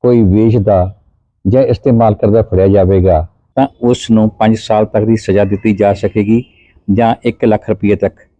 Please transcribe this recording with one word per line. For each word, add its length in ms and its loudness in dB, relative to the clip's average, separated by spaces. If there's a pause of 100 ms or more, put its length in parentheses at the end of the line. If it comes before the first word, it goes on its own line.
ਕੋਈ 220 2
ਵੇਚਦਾ 720 0 (520)
ਜਾਂ 140 2
ਇਸਤੇਮਾਲ 520 0
ਕਰਦਾ 280 0
ਫੜਿਆ 240 0
ਜਾਵੇਗਾ, 600 2 (260)
ਤਾਂ 120 0 (160)
ਉਸ 280 -2
ਨੂੰ 200 2
ਪੰਜ 280 -2
ਸਾਲ 280 -2
ਤੱਕ 180 -2
ਦੀ 120 0
ਸਜ਼ਾ 280 -2
ਦਿੱਤੀ 300 -2
ਜਾ 200 0
ਸਕੇਗੀ 500 -2 (480)
ਜਾਂ 300 0
ਇੱਕ 220 -4
ਲੱਖ 260 -2
ਰੁਪਏ 260 -2
ਤੱਕ 180 -4 (260)